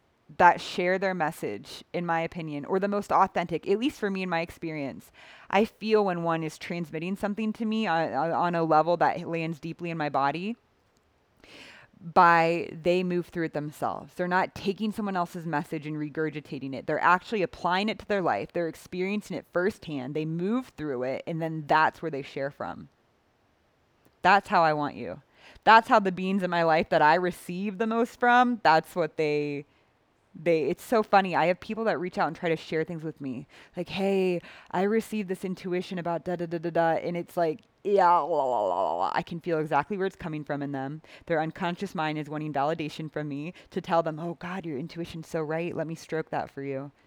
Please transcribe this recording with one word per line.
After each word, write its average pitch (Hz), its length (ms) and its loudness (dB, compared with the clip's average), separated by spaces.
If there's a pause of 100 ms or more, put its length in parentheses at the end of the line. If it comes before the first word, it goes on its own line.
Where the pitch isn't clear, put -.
(380)
that 175 240 8
share 185 360 0
their 190 160 0
message, 156 760 -4
in 175 140 -2
my 165 160 0
opinion, 160 440 -6
or 190 140 2
the 196 80 0
most 202 240 -2
authentic, 175 560 2
at 202 120 2
least 262 200 -2
for 208 100 -2
me 190 140 -4
in 185 60 -6
my 165 120 0
experience. 156 720 -8 (380)
I 226 160 4
feel 214 400 2
when 175 180 -2
one 165 200 0
is 156 140 -8
transmitting 170 600 -6
something 214 360 -4
to 233 120 -6
me 220 200 0
on, 160 280 0
on, 151 180 0
on 170 240 0
a 165 80 2
level 160 340 4
that 160 300 2
lands 165 320 -4
deeply 170 300 -8
in 165 80 -6
my 151 120 -2
body, 143 460 -2 (1500)
by 170 720 4
they 175 320 2
move 175 240 -2
through 165 180 -4
it 160 80 -6
themselves. 147 600 -6
They're 180 140 -4
not 180 280 0
taking 208 360 -4
someone 202 240 -6
else's 175 300 -4
message 151 400 -4
and 151 120 -6
regurgitating 147 760 -6
it. - 140 -8
They're 156 120 0
actually 185 440 2
applying 185 460 -2
it 214 100 -6
to - 80 -18
their 202 140 0
life. 117 300 -2
They're 170 160 -2
experiencing 185 680 -6
it - 160 -10
firsthand. 147 640 -4
They 156 100 -2
move 185 520 -4
through 139 260 -4
it, 127 240 -4
and 165 140 -4
then 160 260 -6
that's 156 340 4
where 160 100 -6
they 139 120 -8
share 139 260 -8
from. 87 400 -12 (1300)
That's 208 260 6
how 185 140 4
I 156 100 4
want 147 220 -4
you. 90 260 -10 (420)
That's 226 240 8
how 240 120 6
the 190 120 0
beings 185 320 -2
in 180 60 -2
my 170 140 2
life 165 260 2
that 165 120 4
I 151 140 8
receive 180 600 -4
the 226 100 -2
most 233 320 -2
from, 240 440 4
that's 160 320 4
what 160 220 -2
they, 147 480 -2 (680)
they, 160 300 2
it's 151 200 -2
so 220 200 2
funny. 190 320 4
I 151 120 4
have 180 120 0
people 220 240 -8
that 185 160 0
reach 180 180 -6
out 185 100 2
and 160 80 -4
try 175 140 -2
to 160 60 2
share 160 280 -4
things 160 200 -10
with 156 180 -10
me. 135 260 -8 (300)
Like, 175 120 -8
"Hey, 185 520 0 (300)
I 180 120 0
received 214 460 -2
this 190 160 -6
intuition 185 540 -6
about 170 260 -4
da, 180 100 -4
da, 170 120 -4
da, 170 100 -6
da, 165 120 -4
da." 165 240 2
And 175 220 -2
it's - 220 -6
like, 165 220 0 (240)
yeah, 190 260 4
la, 160 340 2
la, 117 240 2
la, 92 140 0
la, 82 140 0
la. 90 180 0
I - 80 -2
can 170 180 -8
feel 160 200 -2
exactly 156 380 0
where 190 100 -2
it's 190 80 -8
coming 156 280 -10
from 143 180 -6
in 143 100 -6
them. 139 300 -8 (240)
Their 165 160 0
unconscious 175 540 -4
mind 156 220 -2
is 147 120 -6
wanting 151 240 -6
validation 151 580 -2
from 151 160 -6
me 147 260 -8 (180)
to 185 100 -4
tell 170 220 2
them, 156 160 -4
"Oh 170 160 -6
God, 175 300 -10
your 156 120 -6
intuition's 165 500 -10
so 165 140 -4
right. 160 340 -4
Let 156 120 -4
me 160 80 -8
stroke 160 340 -6
that - 220 -6
for 139 120 -12
you." 139 280 -8 (160)